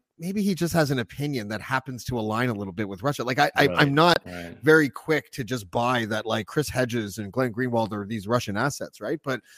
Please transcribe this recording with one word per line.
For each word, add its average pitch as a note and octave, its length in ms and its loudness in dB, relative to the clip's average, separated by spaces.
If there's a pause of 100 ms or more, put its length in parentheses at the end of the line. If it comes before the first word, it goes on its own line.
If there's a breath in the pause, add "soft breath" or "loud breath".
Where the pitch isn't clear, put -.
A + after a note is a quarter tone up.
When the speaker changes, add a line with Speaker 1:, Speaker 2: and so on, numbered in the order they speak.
(180)
Speaker 1:
"Maybe G3 240 -2
he G3+ 100 2
just E3 200 0
has D3+ 180 4
an C3 80 2
opinion B2+ 480 -4
that G#2 140 -4
happens C3 420 -4
to B2 160 -4
align A2 300 0
a A#2 40 0
little G2+ 200 -6
bit G2+ 140 -4
with F#2+ 140 -10
Russia." C3+ 220 -2
Like, B2+ 160 0
I, D3 160 4
I, C#3+ 120 6
Speaker 2:
Right, G#2+ 120 0
Speaker 1:
I'm C#3+ 160 4
not E3+ 280 6
Speaker 2:
right. F2 380 -12
Speaker 1:
very D#3 260 6
quick - 440 -4
to C3+ 120 -8
just G#2 280 -6
buy A#2+ 340 2
that, A2 220 -4
like, A2 180 0
Chris - 240 -2
Hedges A2+ 480 -2
and G2+ 140 -8
Glenn B2+ 200 0
Greenwald A#2 400 0
are G#2 140 -4
these G2+ 220 -6
Russian A2+ 280 0
assets, A#2 460 -4
right? C#3 220 -4
But, B2+ 180 -4 (160 soft breath)